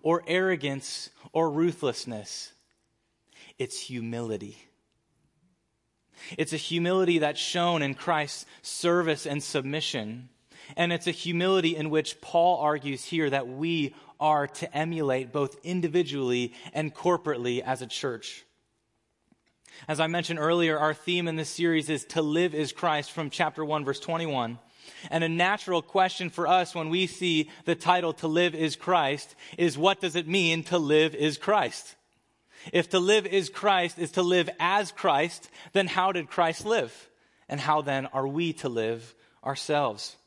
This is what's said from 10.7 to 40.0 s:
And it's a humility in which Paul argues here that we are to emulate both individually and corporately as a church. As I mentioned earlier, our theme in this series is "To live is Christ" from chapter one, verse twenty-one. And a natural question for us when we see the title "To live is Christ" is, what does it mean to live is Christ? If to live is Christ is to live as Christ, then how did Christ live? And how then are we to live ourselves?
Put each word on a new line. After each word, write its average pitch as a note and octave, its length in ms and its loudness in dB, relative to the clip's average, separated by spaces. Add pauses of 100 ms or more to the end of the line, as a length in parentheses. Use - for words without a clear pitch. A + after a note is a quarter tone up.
And F3 160 2
it's E3+ 160 -2
a F3 40 -2
humility E3+ 640 2
in D#3 120 -4
which D#3 300 0
Paul F3 400 2
argues C#3+ 460 -2
here D#3+ 240 0
that C3+ 180 0
we D3 480 -2 (240)
are D3 280 2
to - 300 -8
emulate D3 540 -2
both C#3+ 320 -2
individually C#3+ 880 0 (200)
and D3+ 200 -2
corporately B2+ 680 0
as B2+ 200 -4
a B2+ 60 -12
church. - 560 -8 (1400)
As D#3 140 -2
I D#3+ 60 2
mentioned E3 320 -2
earlier, D#3+ 380 2
our D3+ 160 2
theme F3 360 -2
in D#3+ 80 -2
this D3+ 120 -4
series E3 400 0
is D3+ 160 -2
"To - 160 -2
live D#3 320 2
is D3+ 200 -2
Christ" D3+ 380 -2
from D3+ 180 -6
chapter D#3 340 -2
one, D3+ 220 -2
verse C#3 140 -4
twenty-one. C#3 600 -4 (500)
And E3 140 2
a E3 60 0
natural F3 520 0
question F#3 480 0
for E3+ 200 -2
us F3+ 260 2
when D#3+ 140 -4
we F3+ 180 2
see D#3+ 420 0 (140)
the E3+ 120 2
title F3 380 2
"To - 140 -6
live E3 280 2
is D#3 200 -2
Christ" D3 580 0 (240)
is, E3 200 2
what F#3+ 240 4
does E3+ 160 -2
it E3 100 -4
mean E3 380 2
to F3 120 0
live D#3 380 4
is D3 220 0
Christ? - 580 0 (800)
If F3 160 2
to F#3+ 100 2
live G3+ 260 4
is F#3 240 0
Christ F#3 500 0
is D#3+ 140 -4
to F#3 80 0
live F3 280 4 (100)
as F#3 320 0
Christ, D#3+ 580 0 (220)
then F#3+ 160 2
how F#3 240 2
did F3 180 -2
Christ E3 360 2
live? G#3 440 -2 (380)
And C#3+ 140 -6
how D3+ 200 2
then C3+ 260 -2
are C3+ 200 -2
we D#3+ 260 0
to - 140 -6
live A#2 480 -4 (300)
ourselves? C3+ 800 -2